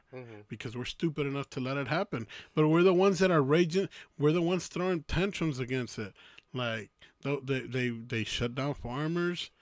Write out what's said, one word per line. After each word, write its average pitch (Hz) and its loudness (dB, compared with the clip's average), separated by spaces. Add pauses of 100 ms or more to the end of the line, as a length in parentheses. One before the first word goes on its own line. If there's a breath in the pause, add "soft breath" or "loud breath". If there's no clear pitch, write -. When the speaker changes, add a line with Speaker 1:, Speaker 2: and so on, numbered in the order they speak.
(140)
Speaker 1:
Mm-hmm. 117 -14
Speaker 2:
Because 117 -10
we're 123 -6
stupid 151 -4
enough 139 -6
to - -8
let 131 -4
it 139 -4
happen. 151 -4 (280 loud breath)
But 156 4
we're 170 6
the 185 8
ones 185 4
that 185 6
are 156 6
raging, 170 2 (280 loud breath)
we're 147 4
the 175 2
ones 170 0
throwing 175 -2
tantrums 165 -2
against 123 -4
it. 101 -6 (400 loud breath)
Like, 113 -4 (340 loud breath)
th-, 139 -2
they, 131 -2
they, 123 -2
they 117 -4
shut 120 -4
down 139 -2
farmers 165 -4 (100)